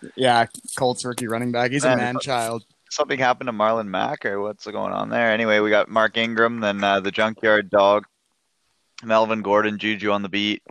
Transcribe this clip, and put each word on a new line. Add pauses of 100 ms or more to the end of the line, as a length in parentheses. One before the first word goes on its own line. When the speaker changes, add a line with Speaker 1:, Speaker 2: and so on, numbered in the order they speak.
(160)
Speaker 1:
Yeah, (280)
Colts
rookie
running
back.
He's
a
Speaker 2:
Man,
Speaker 1:
man
child. (240)
Speaker 2:
something
happened
to
Marlon
Mack,
or
what's
going
on
there?
Anyway,
we
got
Mark
Ingram,
then,
uh,
the
Junkyard
Dog, (960)
Melvin
Gordon,
Juju
on
the
beat,